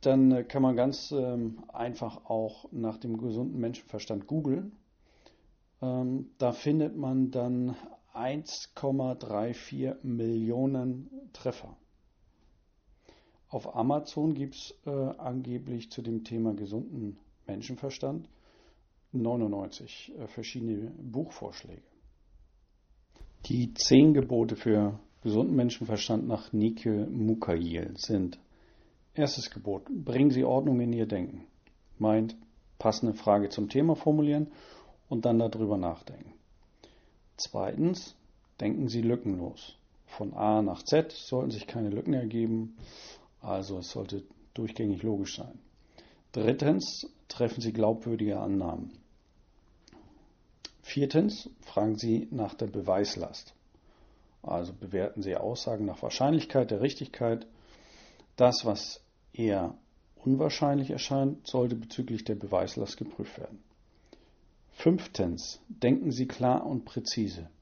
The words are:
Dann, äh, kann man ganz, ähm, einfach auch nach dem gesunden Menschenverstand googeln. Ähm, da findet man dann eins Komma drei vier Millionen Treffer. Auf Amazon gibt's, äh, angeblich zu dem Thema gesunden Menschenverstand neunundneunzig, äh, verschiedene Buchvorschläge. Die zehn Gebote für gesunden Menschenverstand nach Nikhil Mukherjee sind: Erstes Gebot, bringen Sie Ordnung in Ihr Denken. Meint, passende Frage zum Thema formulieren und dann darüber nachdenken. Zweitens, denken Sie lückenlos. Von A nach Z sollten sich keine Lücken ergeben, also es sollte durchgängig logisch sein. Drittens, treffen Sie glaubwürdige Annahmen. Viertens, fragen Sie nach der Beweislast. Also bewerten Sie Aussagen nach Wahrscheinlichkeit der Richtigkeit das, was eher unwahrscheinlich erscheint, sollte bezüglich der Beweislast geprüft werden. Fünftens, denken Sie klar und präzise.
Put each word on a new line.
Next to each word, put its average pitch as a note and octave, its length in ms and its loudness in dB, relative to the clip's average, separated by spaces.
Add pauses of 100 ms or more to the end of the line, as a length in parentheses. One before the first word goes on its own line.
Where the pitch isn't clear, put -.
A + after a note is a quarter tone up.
Dann, C3 300 8
äh, B2 120 4
kann C3+ 180 0
man C3 140 4
ganz, C3 360 0
ähm, A#2+ 560 -2
einfach A#2 560 -8
auch A2 480 -4
nach A2+ 240 -4
dem A2+ 220 -4
gesunden A#2+ 420 -4
Menschenverstand A2+ 680 -6
googeln. D#3+ 460 -2 (1080)
Ähm, B2+ 560 -2
da B2 140 2
findet D3+ 440 0
man C3 340 2
dann B2 460 -2 (360)
eins C3+ 640 -6
Komma C3+ 400 0
drei A2 380 -2
vier C3+ 500 -6
Millionen B2+ 1080 0 (240)
Treffer. - 420 -8 (1700)
Auf - 260 -8
Amazon D3 560 0
gibt's, C3+ 420 -6 (120)
äh, D3+ 40 -6
angeblich B2+ 1000 -4
zu - 100 -10
dem A2+ 240 -4
Thema A2+ 300 0
gesunden G#2 640 -8 (280)
Menschenverstand C3+ 800 -8 (880)
neunundneunzig, A2+ 1040 -4
äh, A#2 120 -12
verschiedene A2+ 640 -6
Buchvorschläge. - 920 -10 (1600)
Die A#2+ 280 0
zehn D3 400 10
Gebote A#2+ 420 2
für G#2 420 2 (240)
gesunden A2 340 2
Menschenverstand A2+ 680 0
nach - 280 -4
Nikhil G#2+ 520 2
Mukherjee F2 920 0
sind: F#2+ 420 -2 (760)
Erstes C#3 360 0
Gebot, - 400 -6
bringen C#3 400 4
Sie B2+ 140 4
Ordnung C3 360 4
in A#2+ 120 0
Ihr A2+ 140 0
Denken. G2 380 -4 (540)
Meint, A2 380 4 (420)
passende A2 360 2
Frage G#2 340 4
zum G#2 200 -4
Thema D3+ 280 4
formulieren D3+ 560 2 (560)
und A#2 160 -2
dann A#2 160 6
darüber A2+ 360 0
nachdenken. - 560 -6 (1040)
Zweitens, - 800 -2 (460)
denken D#3 260 0
Sie A2+ 160 0
lückenlos. A2+ 720 -2 (300)
Von - 280 -8
A G#2+ 280 4
nach F#2+ 220 -2
Z D#3 260 4
sollten C3 400 -2
sich G#2+ 160 -8
keine A2 240 -4
Lücken G#2+ 240 0
ergeben, A2+ 600 0 (640)
also F#2+ 380 -4
es E2+ 120 -10
sollte G2 320 -6 (320)
durchgängig A2 480 -2
logisch G2+ 340 -2
sein. - 220 -12 (720)
Drittens, B2 840 2 (140)
treffen - 340 0
Sie A2+ 120 -2
glaubwürdige A2 680 2
Annahmen. F2+ 540 -2 (1900)
Viertens, A#2 680 0 (100)
fragen G#2+ 360 0
Sie A2+ 340 0
nach G#2+ 240 -4
der A2+ 140 -4
Beweislast. G2 840 -2 (880)
Also F2 300 -4
bewerten G2 500 -4
Sie F#2+ 140 -2
Aussagen A2 480 -2
nach F#2+ 180 -4
Wahrscheinlichkeit C3+ 680 2
der G2+ 100 0
Richtigkeit B2 680 0 (920)
das, B2 240 6
was - 400 -4 (300)
eher G2 400 0 (500)
unwahrscheinlich C#3+ 640 2
erscheint, C#3 580 0
sollte B2 300 2
bezüglich A2+ 480 -4
der G#2+ 120 -2
Beweislast G2 600 -2
geprüft - 420 -10
werden. - 240 -14 (1080)
Fünftens, - 960 0
denken C3 420 2
Sie B2+ 160 -2
klar B2+ 380 2
und B2 220 -4
präzise. F#2 640 -4 (120)